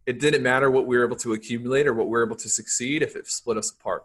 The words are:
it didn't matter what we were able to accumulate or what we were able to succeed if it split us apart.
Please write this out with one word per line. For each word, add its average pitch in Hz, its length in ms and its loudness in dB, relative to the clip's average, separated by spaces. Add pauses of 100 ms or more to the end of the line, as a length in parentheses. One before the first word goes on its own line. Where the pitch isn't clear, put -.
it 123 160 -4
didn't 143 220 2
matter 131 280 4
what 131 160 4
we 123 120 4
were 123 80 4
able 117 100 -2
to 117 160 -4
accumulate 120 540 0
or 127 80 2
what 110 120 0
we 101 40 -4
were 117 160 2
able 110 100 -6
to - 140 -12
succeed 127 520 -2
if - 140 -4
it - 100 -12
split - 300 -4
us 104 140 -4
apart. - 340 -6